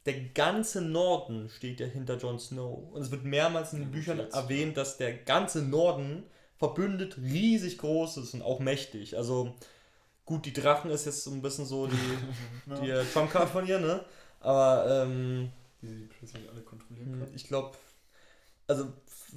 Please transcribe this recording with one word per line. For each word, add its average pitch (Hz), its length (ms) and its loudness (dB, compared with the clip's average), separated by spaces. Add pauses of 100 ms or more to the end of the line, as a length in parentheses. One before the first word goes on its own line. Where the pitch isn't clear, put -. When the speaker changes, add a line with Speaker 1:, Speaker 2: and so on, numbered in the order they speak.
Speaker 1:
der 131 140 -2
ganze 180 640 2
Norden 160 680 0
steht 127 320 -8
ja 123 60 -4
hinter 127 300 -4
Jon 120 220 -4
Snow. 123 540 -10
Und 147 100 -8
es 123 80 -6
wird 131 140 -6
mehrmals 156 480 2
in 147 80 -4
den - 20 -4
Speaker 2:
Ja, 139 60 -6
gut, 131 80 -6
Speaker 1:
Büchern 156 220 -2
Speaker 2:
jetzt, - 180 -6
Speaker 1:
erwähnt, 139 400 0
Speaker 2:
ja. 139 80 2
Speaker 1:
dass - 140 -6
der 120 180 -2
ganze 165 460 2
Norden 147 600 2 (360)
verbündet 190 600 0
riesig 180 600 4
groß 160 400 0
ist 123 160 -8
und - 80 -8
auch 127 180 0
mächtig. 131 560 -2
Also 123 360 0 (720)
gut, 156 220 -4
die 135 60 -8
Drachen 147 400 2
ist 151 140 -2
jetzt 143 180 -4
so 143 80 -8
ein 135 100 -6
bisschen 139 240 -4
so 135 220 -2
die, 127 80 2
Speaker 2:
<laughs> 127 720 -6
Ja. 139 100 -6
Speaker 1:
die, 135 100 -2
äh, 131 220 2
Trump-Card 160 360 4
von 185 180 0
ihr, 185 140 2
ne? 165 240 0 (340)
Aber, 131 680 6
ähm, 127 440 -2 (320)
Speaker 2:
Die 113 60 -12
sie 110 180 -12
plötzlich 110 420 -16
alle 117 140 -16
kontrollieren 120 520 -12
Speaker 1:
hm, 127 40 -6
Speaker 2:
können. 135 160 -8
Speaker 1:
ich - 140 -14
glaub, 135 280 -2 (960)
also 139 160 0 (500)